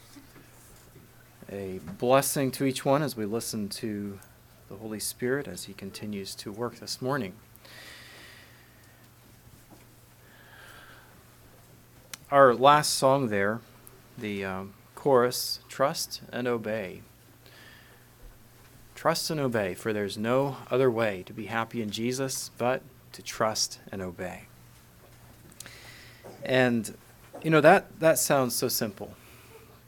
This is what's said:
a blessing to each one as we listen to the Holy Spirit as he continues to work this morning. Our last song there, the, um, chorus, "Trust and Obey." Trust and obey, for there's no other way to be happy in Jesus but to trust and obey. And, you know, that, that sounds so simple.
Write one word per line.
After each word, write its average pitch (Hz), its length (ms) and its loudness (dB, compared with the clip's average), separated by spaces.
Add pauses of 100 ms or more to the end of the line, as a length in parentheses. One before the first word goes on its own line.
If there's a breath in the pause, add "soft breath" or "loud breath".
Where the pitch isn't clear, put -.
(1500 loud breath)
a 95 280 -8 (180)
blessing 135 540 4
to 139 120 -2
each 135 220 0
one 139 160 4
as 131 120 -4
we 107 120 -4
listen 107 420 -4
to 101 500 -6 (520)
the 98 60 -16
Holy 107 220 -10
Spirit 127 480 -2
as 92 180 -10
he 98 100 -14
continues 98 640 -8
to - 140 -12
work 113 260 -6
this - 260 -10
morning. 127 320 -4 (4000 loud breath)
Our 139 240 10
last 143 400 6
song 135 340 4
there, 104 320 2 (560)
the, 101 300 -6
um, 95 260 -8 (220)
chorus, 123 640 2 (100)
"Trust - 540 -2 (100)
and 123 160 -4
Obey." 107 540 -4 (1900 loud breath)
Trust 160 340 -2
and 156 100 -2
obey, 113 320 0
for 107 220 -4
there's 101 240 -4
no 131 400 0 (120)
other 127 200 4
way 110 320 0
to - 100 -16
be 110 140 -10
happy 113 340 -4
in 104 80 -2
Jesus 127 720 -4
but 123 240 0 (300)
to - 100 -18
trust - 560 -4 (120)
and 98 120 -8
obey. 90 400 -10 (2000 loud breath)
And, 123 500 2 (480)
you 160 60 -2
know, 156 140 6
that, 175 360 6
that 160 200 4
sounds 131 360 2
so 127 140 -2
simple. - 460 -6 (720 loud breath)